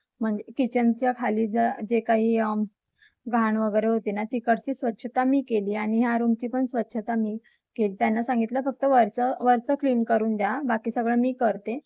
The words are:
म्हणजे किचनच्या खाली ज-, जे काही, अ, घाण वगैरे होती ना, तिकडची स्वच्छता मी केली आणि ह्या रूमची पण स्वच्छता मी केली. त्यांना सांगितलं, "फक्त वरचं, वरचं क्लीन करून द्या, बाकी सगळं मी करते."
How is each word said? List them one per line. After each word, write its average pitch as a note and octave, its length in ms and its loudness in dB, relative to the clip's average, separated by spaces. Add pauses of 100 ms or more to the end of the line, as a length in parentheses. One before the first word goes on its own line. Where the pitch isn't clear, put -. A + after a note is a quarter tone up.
(200)
म्हणजे A3 360 -4
किचनच्या A#3+ 600 0
खाली A3 280 0
ज-, A3+ 240 0 (180)
जे A#3 120 0
काही, A3+ 360 2
अ, A3 180 0 (760)
घाण A3 280 0
वगैरे A3 300 0
होती A3+ 260 0
ना, G#3 120 -4
तिकडची A3+ 500 -2
स्वच्छता B3+ 500 -2
मी C4+ 160 4
केली G#3 340 -2
आणि G#3+ 240 -2
ह्या A#3 200 2
रूमची A#3 280 0
पण B3+ 180 -2
स्वच्छता A#3 500 -4
मी A3 240 -2 (380)
केली. G#3 220 0
त्यांना A3+ 240 0
सांगितलं, A#3 420 0
"फक्त C4+ 200 -4
वरचं, B3 560 2
वरचं B3 340 2
क्लीन B3+ 300 0
करून A3 320 0
द्या, G#3 280 -2
बाकी A#3 260 -2
सगळं A#3+ 260 0
मी B3 160 2
करते." A3 540 -2